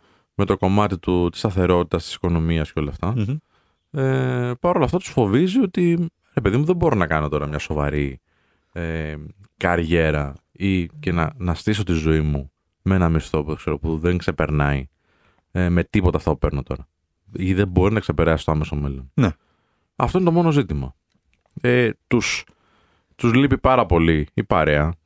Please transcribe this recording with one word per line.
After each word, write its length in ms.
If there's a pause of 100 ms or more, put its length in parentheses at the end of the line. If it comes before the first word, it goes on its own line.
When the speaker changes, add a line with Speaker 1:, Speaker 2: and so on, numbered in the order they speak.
(360)
Speaker 1:
με 100
το 120
κομμάτι 400
του, 320
της 100
σταθερότητας, 640
της 100
οικονομίας 600
και 60
όλα 100
αυτά. 260
Speaker 2:
Μμμ. 200 (640)
Speaker 1:
Ε, 600
παρ' 160
όλα 100
αυτά 120
τους 120
φοβίζει 500
ότι, 500 (240)
ρε 80
παιδί 160
μου, 60
δεν 120
μπορώ 200
να 120
κάνω 220
τώρα 180
μια 120
σοβαρή, 600 (540)
ε, 420 (420)
καριέρα 760 (180)
ή 360
και 240
να, 260
να 160
στήσω 300
τη 100
ζωή 280
μου 300 (300)
με 140
ένα 140
μισθό 340
που, 120
ξέρω, 240
που 180
δεν 200
ξεπερνάει, 680 (640)
ε, 180
με 140
τίποτα 340
αυτά 140
που 60
παίρνω 260
τώρα. 240 (480)
Ή 180
δεν 140
μπορεί 260
να 60
ξεπεράσει 460
το 60
άμεσο 240
μέλλον. 380
Speaker 2:
Ναι. 160 (680)
Speaker 1:
Αυτό 220
είναι 100
το 60
μόνο 180
ζήτημα. 440 (680)
Ε, 280 (180)
τους, 360 (720)
τους 180
λείπει 240
πάρα 280
πολύ 480
η 100
παρέα, 500 (120)